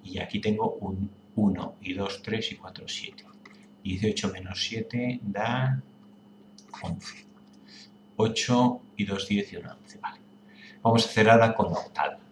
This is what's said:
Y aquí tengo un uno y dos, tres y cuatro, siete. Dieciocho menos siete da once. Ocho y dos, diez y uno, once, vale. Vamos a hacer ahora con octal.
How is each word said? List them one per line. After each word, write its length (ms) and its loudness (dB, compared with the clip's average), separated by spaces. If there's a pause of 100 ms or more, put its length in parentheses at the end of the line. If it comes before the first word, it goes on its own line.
Y 160 -8
aquí 200 -4
tengo 360 0
un 360 -6 (240)
uno 460 0
y 120 -8
dos, 280 -6
tres 300 -4
y 40 -12
cuatro, 320 -16
siete. 380 -12 (580)
Dieciocho 460 -2
menos 340 -8
siete 600 -4
da 580 0 (1000)
once. 420 -10 (920)
Ocho 680 2 (140)
y 100 0
dos, 220 -4
diez 240 0
y 60 -12
uno, 160 -14
once, 240 -20
vale. 220 -10 (640)
Vamos 220 6
a 40 -8
hacer 200 6
ahora 260 8
con 120 2
octal. 520 -4 (120)